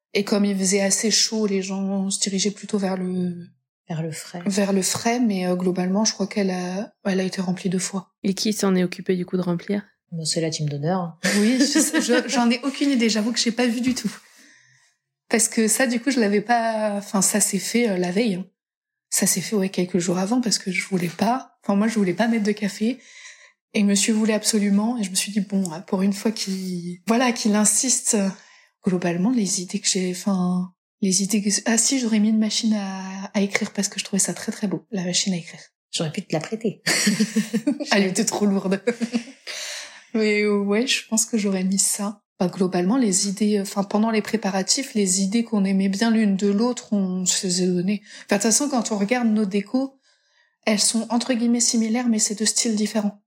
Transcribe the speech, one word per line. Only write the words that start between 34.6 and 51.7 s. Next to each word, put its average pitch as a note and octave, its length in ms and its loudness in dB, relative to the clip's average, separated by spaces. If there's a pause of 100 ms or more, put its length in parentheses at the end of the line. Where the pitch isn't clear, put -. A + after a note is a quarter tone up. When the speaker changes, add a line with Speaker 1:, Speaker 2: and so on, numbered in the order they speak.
Speaker 1:
beau, E3+ 240 -6
la F#3 120 -4
machine F#3 280 -2
à F3 40 -2
écrire. E3 240 -12 (300)
Speaker 2:
J'aurais D#3 220 -4
pu G3 100 -8
te - 100 -12
la D#3+ 80 0
prêter. - 420 -6 (540)
Speaker 1:
<laughs> - 560 -2
Elle G3+ 120 4
était F#3+ 200 0
trop - 220 0
lourde. F#3+ 340 0 (720)
<laughs> - 600 -12
Mais, G#3+ 280 2
euh, G#3 160 2
ouais, G3+ 280 2
je - 220 0
pense A3 180 0
que A#3+ 120 -4
j'aurais G3 260 0
mis F#3+ 140 0
ça. G3+ 420 -2 (180)
Enfin, F3+ 120 2
globalement, F#3 460 0
les G3+ 320 2
idées, G#3 320 0
enfin, G3 240 -4
pendant G#3+ 260 0
les G#3+ 120 2
préparatifs, G3+ 720 -2
les F#3+ 280 2
idées A3 220 0
qu'on G#3 200 0
aimait G3 240 2
bien G#3+ 220 2
l'une G#3+ 260 4
de G3+ 120 2
l'autre, A#3 440 0
on F#3 340 0
se - 200 0
les F3+ 160 0
est F3+ 40 2
données. F#3 360 0 (240)
Enfin, G3+ 100 2
de G3+ 60 0
toute - 0 -
façon, A#3 260 2
quand A#3+ 240 -2
on G3+ 60 0
regarde A#3 300 0
nos G#3+ 160 2
décos, G#3+ 540 -2 (680)
elles G#3+ 140 2
sont A3 300 0
entre A#3+ 240 0
guillemets A#3+ 260 2
similaires, A#3 480 2